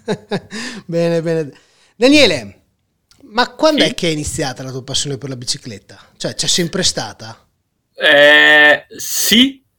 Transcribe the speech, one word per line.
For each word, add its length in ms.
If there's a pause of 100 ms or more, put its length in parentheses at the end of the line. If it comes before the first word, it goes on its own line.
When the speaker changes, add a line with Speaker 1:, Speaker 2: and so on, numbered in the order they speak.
Speaker 1:
<laughs> 800
Bene, 380
bene. 300 (440)
Daniele, 640 (680)
ma 240
quando 280
Speaker 2:
Sì. 80
Speaker 1:
è 40
che 140
è 20
iniziata 520
la 80
tua 140
passione 340
per 120
la 60
bicicletta? 640 (180)
Cioè, 180
c'è 120
sempre 360
stata? 640 (500)
Speaker 2:
Eh, 920 (100)
sì, 680 (160)